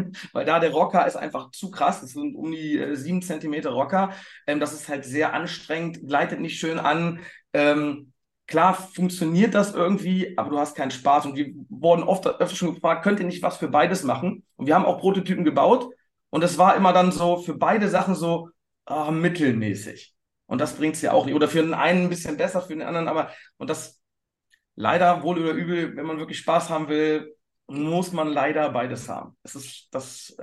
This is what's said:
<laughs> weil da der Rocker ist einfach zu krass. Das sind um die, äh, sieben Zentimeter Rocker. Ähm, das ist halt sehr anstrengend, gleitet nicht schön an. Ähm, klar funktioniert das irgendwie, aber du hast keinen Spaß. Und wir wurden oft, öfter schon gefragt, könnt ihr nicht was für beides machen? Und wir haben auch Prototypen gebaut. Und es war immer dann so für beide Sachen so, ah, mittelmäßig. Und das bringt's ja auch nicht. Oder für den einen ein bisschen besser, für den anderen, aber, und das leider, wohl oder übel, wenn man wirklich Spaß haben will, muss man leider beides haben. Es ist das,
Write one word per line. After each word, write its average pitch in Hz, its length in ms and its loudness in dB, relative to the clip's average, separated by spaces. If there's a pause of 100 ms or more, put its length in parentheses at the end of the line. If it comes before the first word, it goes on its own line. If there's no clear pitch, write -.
<laughs> - 280 -16
weil - 120 -2
da 160 160 4
der 165 100 2
Rocker 170 360 2
ist - 100 -2
einfach 147 340 -8
zu 185 200 -12
krass. 175 320 0
Das 127 100 -16
sind 147 240 -8
um 160 160 -8
die, 156 260 -4
äh, 139 160 -4
sieben 170 280 -4
Zentimeter 156 480 -6
Rocker. 190 420 0 (340)
Ähm, 147 140 0
das 147 120 -4
ist 156 160 -14
halt 139 160 -6
sehr 139 300 0
anstrengend, 165 720 -6
gleitet 147 340 0
nicht 160 200 -6
schön 165 180 -2
an. 170 420 0 (320)
Ähm, 147 600 2 (340)
klar 175 280 4
funktioniert 180 800 2
das 202 200 2
irgendwie, 185 640 0
aber 143 120 -2
du 147 80 -2
hast 147 180 -2
keinen 131 160 -4
Spaß. 143 340 2
Und 135 100 -8
wir 143 160 -4 (160)
wurden 165 360 2
oft, 185 220 0
öfter - 300 0
schon 175 180 -2
gefragt, 165 280 0
könnt 202 160 2
ihr 185 80 -2
nicht 175 160 -6
was 180 140 0
für 156 120 -6
beides 170 360 2
machen? 131 420 -2 (100)
Und 127 100 -6
wir 151 80 6
haben 185 120 6
auch 175 140 0
Prototypen 185 440 0
gebaut. 175 460 4 (400)
Und 165 140 0
es 156 140 0
war 185 180 8
immer 185 160 6
dann 180 180 6
so 175 280 2
für 160 160 -6
beide 190 340 2
Sachen 185 260 0
so, 170 360 -2 (340)
ah, 151 260 -4
mittelmäßig. 143 1040 -2 (320)
Und 120 140 -4
das 151 160 -4
bringt's 156 260 -2
ja - 100 0
auch 131 140 4
nicht. 139 80 -2
Oder 147 140 2
für 160 140 2
den 160 120 0
einen 180 300 2
ein 180 40 2
bisschen 165 280 -6
besser, 180 260 -2
für 160 120 -10
den 156 80 -8
anderen, 165 260 -4
aber, 156 240 -2 (240)
und - 120 -12
das - 320 -8 (760)
leider, 175 460 4
wohl 165 160 -2
oder 160 140 0
übel, 170 440 -4
wenn 156 100 -8
man 160 120 -6
wirklich 156 200 -10
Spaß 165 320 0
haben 156 180 -4
will, 151 460 0 (360)
muss 165 420 -2
man 156 160 -2
leider 147 420 0
beides 127 400 -4
haben. - 320 -12
Es - 120 -20
ist - 360 -16
das, - 520 -12